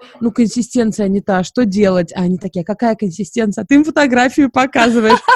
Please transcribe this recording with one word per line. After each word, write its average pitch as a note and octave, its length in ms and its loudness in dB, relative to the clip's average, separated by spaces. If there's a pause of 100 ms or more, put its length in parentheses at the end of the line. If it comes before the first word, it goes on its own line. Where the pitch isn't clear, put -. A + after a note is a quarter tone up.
(200)
ну, A#3 100 -2
консистенция A3 800 -2
не G3 120 0
та, F#3 220 -2
что B3 220 -2
делать? F#3+ 500 0
А F#3+ 80 -6
они F3+ 160 0
такие: F3+ 240 -8
«А - 20 -8
какая A3 300 -2
консистенция?» G#3+ 680 -4
А - 20 -10
ты C#4 80 2
им D4 100 6
фотографию C4+ 680 0
показываешь. A#3+ 640 2 (180)